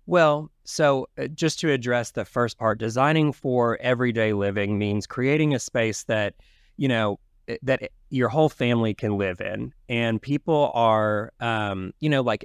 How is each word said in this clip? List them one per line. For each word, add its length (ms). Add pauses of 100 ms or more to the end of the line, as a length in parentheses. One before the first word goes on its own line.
Well, 440 (140)
so, 440 (100)
uh, 100
just 320
to 100
address 420
the 120
first 340
part, 200
designing 540
for 480
everyday 520
living 460
means 280
creating 480
a 60
space 440
that, 300 (440)
you 100
know, 320 (420)
that 280 (200)
your 180
whole 200
family 460
can 220
live 240
in. 320 (160)
And 320
people 540
are, 640
um, 600
you 80
know, 140
like, 220